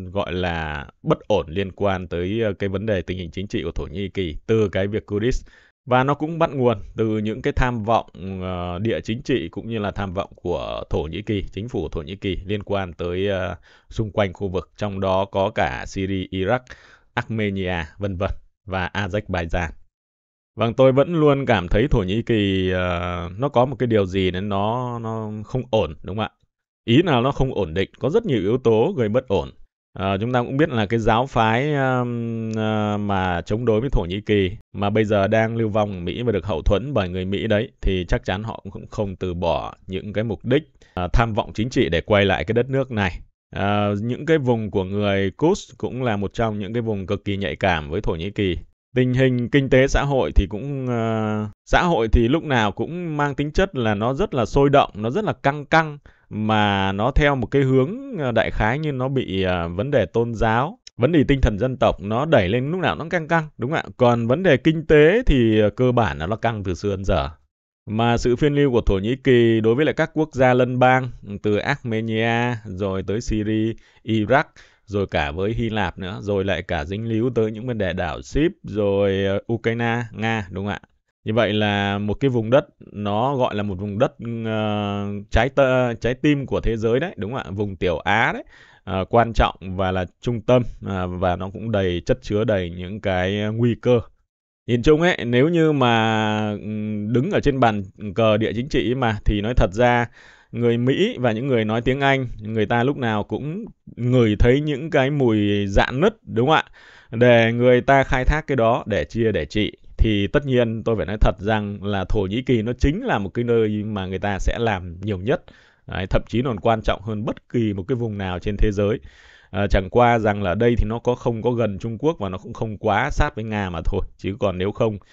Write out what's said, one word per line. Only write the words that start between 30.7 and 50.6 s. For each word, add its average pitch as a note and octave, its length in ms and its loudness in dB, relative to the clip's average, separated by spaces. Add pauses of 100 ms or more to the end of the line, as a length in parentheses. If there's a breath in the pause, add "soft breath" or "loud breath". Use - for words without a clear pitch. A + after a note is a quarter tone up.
cái A#2 140 0
giáo A2+ 260 2
phái, B2 480 0
ờm, A#2+ 800 -2
ờ, G#2+ 440 0
mà F#2 400 0
chống A2 240 -4
đối A2 160 2
với C#3 100 -4
Thổ G2 140 2
Nhĩ F#2 160 -4
Kỳ G2+ 300 2 (220)
mà G2+ 180 -2
bây A2 140 2
giờ G2+ 240 2
đang A2+ 280 2
lưu A2+ 120 0
vong G#2 240 0
ở F#2 80 -8
Mỹ F2 220 -6
và A#2+ 100 0
được F#2+ 140 -2
hậu F#2+ 160 -4
thuẫn A2 320 0
bởi F#2+ 140 0
người F#2 160 -4
Mỹ F#2+ 220 -2
đấy, G#2+ 240 0 (100)
thì F#2 280 0
chắc B2 160 -2
chắn G2+ 180 -4
họ - 300 -10
cũng - 140 -14
không G2+ 300 -6
từ F#2 180 -4
bỏ D#2+ 400 0 (120)
những F#2 260 -8
cái G#2+ 120 -2
mục A2 200 -6
đích, C#3 180 2 (320 soft breath)
ờ, F2+ 180 -2
tham A2+ 220 4
vọng G2+ 200 -2
chính A#2+ 160 -2
trị B2 180 2
để E2 120 0
quay G2+ 240 4
lại F#2 200 2
cái A2 100 -2
đất B2 160 0
nước C3+ 200 -2
này. G#2 300 -2 (360)
Ờ, G#2 460 0
những B2 240 -6
cái D#3+ 120 4
vùng A#2 320 0
của G2 140 0
người G2 460 0
Quds - 480 -2
cũng B2 240 -6
là A2+ 140 0
một G2 160 -4
trong A2 260 -2
những G#2 140 -8
cái A#2 100 -2
vùng G2+ 240 -4
cực G2 180 -4
kỳ G2+ 120 -2
nhạy F2 200 -4
cảm D#2+ 340 0
với F#2 100 -4
Thổ A2 120 -2
Nhĩ F2 180 -6
Kỳ. F#2 280 -2 (360)
Tình B2+ 200 2
hình B2 340 2
kinh C3+ 220 2
tế C3 160 6
xã B2+ 160 0
hội B2+ 320 0
thì G2 120 4
cũng, C3 400 -6